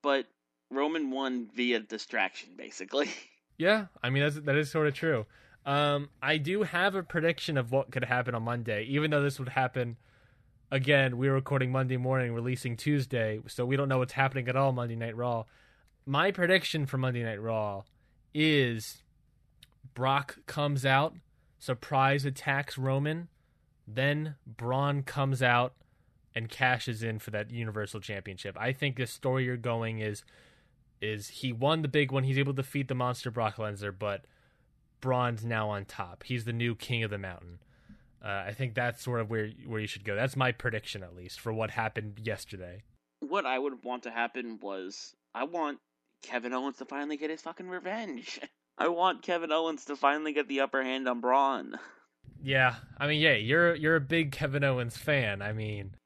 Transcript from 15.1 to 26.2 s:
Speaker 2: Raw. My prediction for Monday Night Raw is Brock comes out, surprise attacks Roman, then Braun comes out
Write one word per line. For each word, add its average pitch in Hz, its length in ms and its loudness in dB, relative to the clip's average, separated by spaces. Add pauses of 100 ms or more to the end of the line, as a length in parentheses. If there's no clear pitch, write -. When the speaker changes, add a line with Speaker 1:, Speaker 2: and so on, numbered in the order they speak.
Speaker 2:
Raw. 120 280 -2 (600)
My 160 260 2
prediction 175 540 2
for 135 120 -4
Monday 127 240 0
Night 110 180 -4
Raw 107 420 -2 (520)
is 139 680 2 (880)
Brock 135 520 0
comes 143 380 0
out, 135 300 6 (440)
surprise 135 680 2
attacks 139 540 -2
Roman, 143 500 0 (580)
then 143 500 0 (100)
Braun 135 560 0
comes 135 400 0
out 123 320 4 (600)